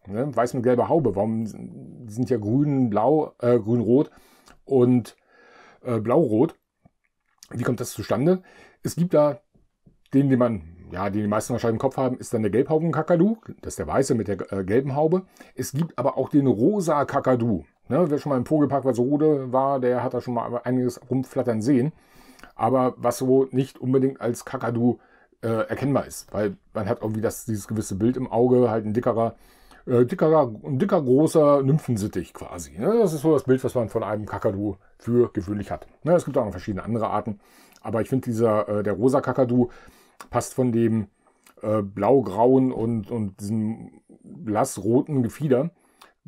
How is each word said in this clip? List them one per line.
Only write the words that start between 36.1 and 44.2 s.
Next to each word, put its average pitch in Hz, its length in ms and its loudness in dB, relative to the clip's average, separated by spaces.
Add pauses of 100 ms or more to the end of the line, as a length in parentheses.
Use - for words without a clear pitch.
es 165 100 2
gibt 139 140 -2
auch 123 60 2
noch 104 60 -4
verschiedene 92 320 -8
andere 107 260 -4
Arten, 104 320 -6 (420)
aber 110 180 -4
ich 110 80 -4
finde 131 160 -2
dieser, 110 440 0
äh, 104 140 -2
der 101 120 -2
rosa 127 260 2
Kakadu 123 480 2 (640)
passt - 240 -4
von 127 180 0
dem, 113 360 0 (540)
äh, 107 200 0
blaugrauen 113 880 2
und, 113 380 -4
und 107 300 -6
diesem 110 600 -6 (240)